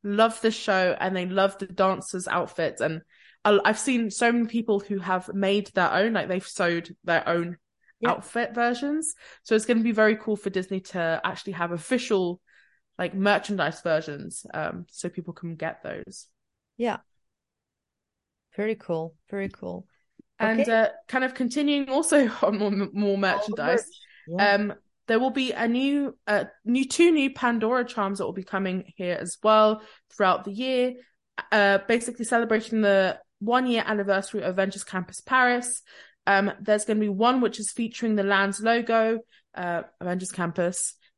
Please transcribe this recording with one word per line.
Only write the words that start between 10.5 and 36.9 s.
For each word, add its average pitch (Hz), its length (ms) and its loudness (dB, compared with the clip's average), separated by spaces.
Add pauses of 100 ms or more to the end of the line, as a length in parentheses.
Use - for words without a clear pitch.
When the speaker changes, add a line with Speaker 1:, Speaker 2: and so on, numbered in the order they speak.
Speaker 1:
to 165 420 -4
actually - 300 -6
have 170 180 -4
official, 185 680 -2 (560)
like, 180 180 -6
merchandise 196 680 0
versions, 156 720 -4
um, 175 360 -8
so - 200 -10
people 175 240 -10
can 170 220 -12
get 160 260 -8
those. - 460 -14 (500)
Speaker 2:
Yeah. 233 200 -4 (1600)
Very 214 200 -4
cool. 165 400 -6 (140)
Very 196 200 -6
cool. 180 380 -12 (520)
Speaker 1:
And, 226 220 2
Speaker 2:
Okay. 233 100 0
Speaker 1:
uh, 226 180 4 (180)
kind 262 160 0
of 262 100 -2
continuing 277 560 0
also 285 380 4
<laughs> - 160 -4
on 208 160 2
more, 208 120 0
more 202 380 0
Speaker 2:
All 196 60 2
the - 20 -2
Speaker 1:
merchandise, 196 680 0 (440)
Speaker 2:
merch. 170 120 -6
Yeah. 202 140 6
Speaker 1:
um, 208 200 0 (340)
there 226 120 4
will 262 120 2
be 262 220 -4
a 226 140 -2
new, 277 500 0 (100)
uh, 208 180 2 (200)
new, 254 200 2
two 339 260 6
new 269 220 2
Pandora 240 520 0
charms 202 340 -4
that 196 60 -4
will 175 80 -6
be 185 100 -8
coming 190 540 -4
here 175 220 -2
as - 220 -8
well 214 400 6 (300)
throughout 190 320 2
the 202 80 -8
year, 254 440 0 (560)
uh, 202 360 6
basically 233 380 -2
celebrating 226 560 0
the 196 380 4 (200)
one-year 240 460 2
anniversary 202 560 0
of 165 80 -2
Avengers 190 340 -2
Campus - 380 -8
Paris. 247 600 0 (440)
Um, 196 340 4
there's 214 240 2
gonna 214 160 0